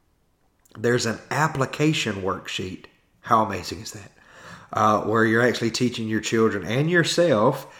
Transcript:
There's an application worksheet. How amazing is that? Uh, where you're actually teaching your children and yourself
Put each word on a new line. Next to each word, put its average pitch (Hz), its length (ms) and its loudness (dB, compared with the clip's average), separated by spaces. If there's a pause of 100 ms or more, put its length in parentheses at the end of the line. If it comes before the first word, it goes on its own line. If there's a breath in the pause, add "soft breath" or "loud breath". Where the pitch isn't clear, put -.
(760)
There's 117 280 2
an 110 140 -4 (120)
application 135 880 -2
worksheet. 92 640 -6 (360)
How 113 220 2
amazing 95 380 -8
is - 100 -14
that? 98 200 -16 (600 loud breath)
Uh, 107 300 2
where 110 220 2
you're 117 220 4
actually 113 260 0
teaching 117 360 -2
your 110 120 0
children 104 460 0
and 131 240 0
yourself 151 800 2 (120)